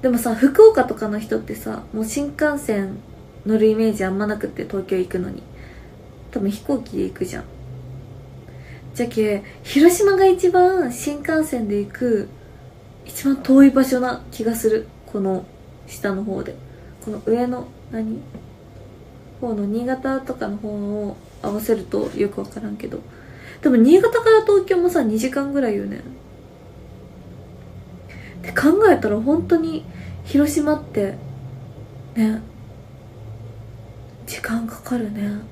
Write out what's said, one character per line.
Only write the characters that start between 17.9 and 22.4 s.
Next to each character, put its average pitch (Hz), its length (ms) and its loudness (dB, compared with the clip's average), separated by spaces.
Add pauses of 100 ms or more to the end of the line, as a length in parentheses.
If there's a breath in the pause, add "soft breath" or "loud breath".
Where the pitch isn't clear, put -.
何？ 220 280 -6 (1200)
方 233 140 -4
の 208 120 -4
新 226 200 -2
潟 262 340 -2
と 262 140 -10
か 220 140 -6
の 208 100 -6
方 208 120 -10
を 208 460 -6 (280)
合 208 80 -4
わ 214 100 -4
せ 220 140 2
る 190 80 -6
と 202 340 -4
よ 202 100 0
く 202 140 -6